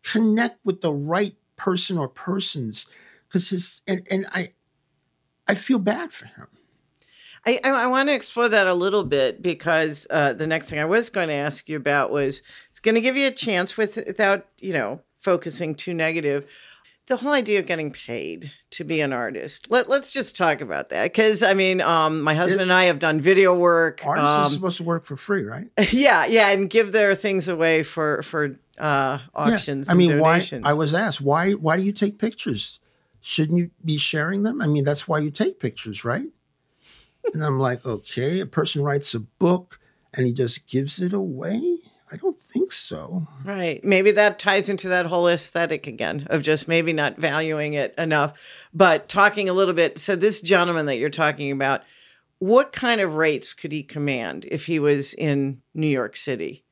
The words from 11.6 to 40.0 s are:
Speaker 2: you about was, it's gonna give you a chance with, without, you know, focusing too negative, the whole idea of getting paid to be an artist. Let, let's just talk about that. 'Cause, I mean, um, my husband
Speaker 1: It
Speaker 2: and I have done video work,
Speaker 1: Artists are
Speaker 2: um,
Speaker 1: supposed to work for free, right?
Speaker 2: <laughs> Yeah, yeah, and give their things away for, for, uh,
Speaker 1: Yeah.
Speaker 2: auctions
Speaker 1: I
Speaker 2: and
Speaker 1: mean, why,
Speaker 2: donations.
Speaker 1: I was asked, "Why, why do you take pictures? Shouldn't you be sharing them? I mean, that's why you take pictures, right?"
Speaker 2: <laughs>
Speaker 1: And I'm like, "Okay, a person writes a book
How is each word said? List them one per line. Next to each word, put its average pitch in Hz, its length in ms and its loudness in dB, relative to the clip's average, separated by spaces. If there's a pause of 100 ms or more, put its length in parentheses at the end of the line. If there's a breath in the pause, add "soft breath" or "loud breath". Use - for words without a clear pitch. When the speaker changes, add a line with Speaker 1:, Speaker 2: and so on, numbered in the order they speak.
Speaker 2:
you 156 80 -6
about 143 340 0
was, 139 320 -2 (260 loud breath)
it's - 120 -20
gonna 220 200 2
give 254 160 0
you 277 120 2
a - 40 2
chance 196 440 -2
with, 214 200 -2 (100)
without, 196 400 0 (120)
you 190 140 -8
know, 127 280 -4 (180)
focusing 170 560 -2
too 175 200 -8
negative, 160 520 -2 (600 loud breath)
the 254 100 0
whole 254 160 -2
idea 208 260 2
of 180 80 -2
getting 160 240 -4
paid 87 640 -10 (180)
to - 140 -10
be 156 160 -2
an 143 120 0
artist. 120 580 -8
Let, 247 180 0
let's 269 240 -2
just - 240 -6
talk 160 240 0
about 82 300 -8
that. 98 220 -2
'Cause, 220 300 2
I 196 120 4
mean, 185 260 2
um, 160 420 2
my 156 120 2
husband 175 260 2
Speaker 1:
It 185 40 0
Speaker 2:
and 180 80 2
I 185 120 6
have 170 160 2
done 156 200 0
video 185 380 6
work, 170 460 4
Speaker 1:
Artists 147 240 2
are 147 180 4
Speaker 2:
um, 139 60 2
Speaker 1:
supposed 180 240 -4
to 175 80 -8
work 170 220 -4
for 139 100 -10
free, 190 280 -4
right? 131 220 -12 (120)
Speaker 2:
<laughs> 208 140 4
Yeah, 233 340 6
yeah, 214 240 6
and 196 200 2
give 214 220 2
their 202 240 4
things 190 320 -2
away 165 340 2
for, 151 400 -2
for, 147 360 -4 (200)
uh, 139 400 0
Speaker 1:
Yeah. - 0 - (160)
Speaker 2:
auctions 147 540 -2
Speaker 1:
I 170 40 2
Speaker 2:
and 180 60 6
Speaker 1:
mean, 160 200 6
why, 160 160 6
Speaker 2:
donations. 165 320 -2
Speaker 1:
I 147 80 4
was 151 200 0
asked, 185 260 -2
"Why, 156 320 2
why 160 260 0
do 190 60 0
you 202 80 0
take 208 260 -2
pictures? - 600 -6 (420)
Shouldn't 160 380 0
you 170 120 -2 (140)
be 156 140 0
sharing 165 460 -2
them? 240 180 -2
I 175 60 0
mean, 147 160 2
that's 147 240 -2
why 156 100 0
you 151 120 -2
take 370 280 -2
pictures, 107 460 -8
right?" 156 260 -2
Speaker 2:
<laughs> - 1040 -14
Speaker 1:
And 156 100 -4
I'm 139 140 0
like, 127 260 -2
"Okay, 131 560 -4
a 180 60 -6
person 151 360 -2
writes 143 320 -2
a 117 60 -4
book 180 580 -2 (360)